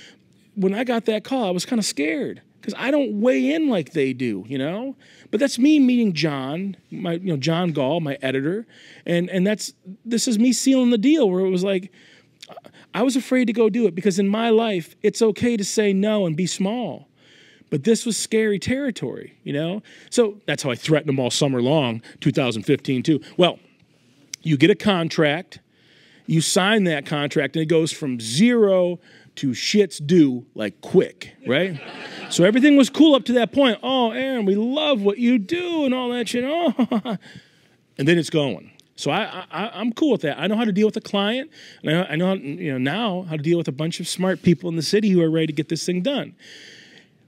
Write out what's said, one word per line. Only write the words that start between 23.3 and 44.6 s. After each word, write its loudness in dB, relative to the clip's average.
Well, 2
you 0
get 6
a 4
contract, -2
you 2
sign 2
that -2
contract, -4
and 0
it -2
goes 2
from -6
zero 2
to -4
shit's 0
due, 2
like, -8
quick, 0
right? -2
So 4
everything 6
was 6
cool 8
up 4
to 0
that 2
point. 4
"Oh, 0
Aaron, -2
we 4
love 0
what 0
you 4
do," -2
and 0
all -2
that -4
shit. -4
Oh. -2
<laughs> -20
And 0
then 4
it's -2
going. -4
So -4
I, -2
I, -12
I, -8
I'm -4
cool 0
with -2
that. -4
I -4
know 0
how 0
to 0
deal 2
with 0
a -8
client, -4
and 0
I, -2
I -4
know 0
how, 0
you -6
know, -4
now -2
how -6
to -6
deal 2
with -4
a -6
bunch -6
of -8
smart -2
people 2